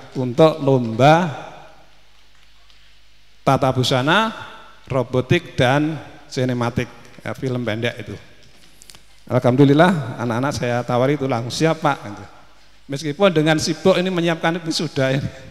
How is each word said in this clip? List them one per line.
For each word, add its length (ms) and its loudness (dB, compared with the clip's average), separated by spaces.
untuk 480 2
lomba 800 4
tata 320 2
busana, 560 0
robotik 720 -2
dan 400 0
sinematik, 560 -4
ya, 160 -10
film 320 -6
pendek 320 -4
itu. 160 -14
Alhamdulillah 960 4
anak-anak 320 -2
saya 320 -2
tawari 320 0
itu 80 -4
langsung 240 -4
siap 320 -2
Pak. 140 0
Meskipun 480 0
dengan 240 4
sibuk 400 2
ini 80 0
menyiapkan 560 -2
itu 240 -4
sudah 320 0
ini. 80 -6